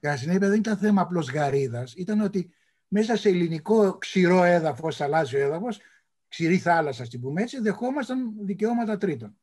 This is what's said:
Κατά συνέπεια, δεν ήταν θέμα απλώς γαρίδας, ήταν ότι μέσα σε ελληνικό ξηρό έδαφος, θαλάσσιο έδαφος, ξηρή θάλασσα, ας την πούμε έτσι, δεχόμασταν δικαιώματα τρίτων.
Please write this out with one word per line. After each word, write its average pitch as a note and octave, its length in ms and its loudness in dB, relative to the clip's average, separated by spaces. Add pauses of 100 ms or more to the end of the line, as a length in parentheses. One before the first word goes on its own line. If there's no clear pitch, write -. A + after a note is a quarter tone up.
Κατά D3 160 -2
συνέπεια, F3+ 320 0
δεν G#3 100 4
ήταν G#3+ 180 0
θέμα G3+ 260 2
απλώς E3+ 280 -2
γαρίδας, C3+ 640 -2
ήταν G#3 260 -2
ότι G3+ 320 -2 (360)
μέσα A3 280 0
σε G3 120 2
ελληνικό F3+ 720 2
ξηρό F3+ 440 4
έδαφος, D#3+ 540 2
θαλάσσιο C#3+ 420 0
έδαφος, E3 420 -2 (480)
ξηρή E3 300 0
θάλασσα, D3+ 440 0
ας A#2+ 60 -10
την B2 120 -12
πούμε C#3+ 220 -4
έτσι, B3 180 -6
δεχόμασταν A#3+ 880 -4
δικαιώματα G#3+ 500 -2
τρίτων. C#3 460 -6